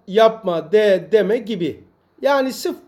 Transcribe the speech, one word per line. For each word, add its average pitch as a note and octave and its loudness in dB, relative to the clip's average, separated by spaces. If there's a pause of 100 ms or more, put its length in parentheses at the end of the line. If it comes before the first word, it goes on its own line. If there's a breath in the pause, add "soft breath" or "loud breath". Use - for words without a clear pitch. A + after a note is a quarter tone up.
yapma, F#3+ 0
de, G3+ 2
deme G#3 2
gibi. G3 -8 (380)
Yani C4 0
sırf - -8 (120)